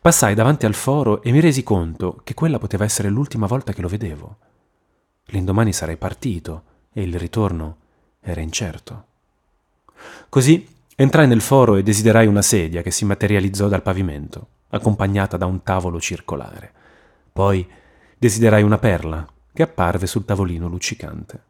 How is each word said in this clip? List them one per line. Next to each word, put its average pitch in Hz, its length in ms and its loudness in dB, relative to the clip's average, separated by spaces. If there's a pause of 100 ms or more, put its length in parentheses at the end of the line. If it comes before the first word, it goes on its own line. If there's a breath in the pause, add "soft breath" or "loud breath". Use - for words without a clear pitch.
Passai 120 340 4
davanti 120 300 2
al 107 80 2
foro 131 480 0
e 120 100 -2
mi 147 100 4
resi 135 220 2
conto 87 600 -4
che - 100 -12
quella 151 260 -2
poteva 104 260 -4
essere 104 240 -2
l'ultima 117 360 -2
volta 113 280 -4
che 92 80 -8
lo 87 60 -6
vedevo. 90 500 -8 (920)
L'indomani 98 440 0
sarei 80 240 -6
partito 87 640 -8 (300)
e 104 80 -6
il 87 180 -6
ritorno 85 580 -4 (440)
era 82 200 -8
incerto. 82 640 -10 (1200 loud breath)
Così 143 380 4 (280)
entrai 139 320 6
nel 113 140 4
foro 123 340 6
e 95 80 2
desiderai 107 440 4
una 101 140 4
sedia 85 400 0
che 90 100 -6
si - 120 -4
materializzò 98 640 0
dal 98 140 0
pavimento, 90 680 -6 (220)
accompagnata 101 680 0
da 92 100 -4
un 92 180 -4
tavolo 90 360 -4
circolare. - 720 -10 (600 soft breath)
Poi 95 360 0 (480 soft breath)
desiderai 110 460 4
una 104 140 4
perla 80 500 -2 (260)
che 160 100 0
apparve 90 440 -2
sul 104 160 -4
tavolino 87 460 -2
luccicante. 76 800 -12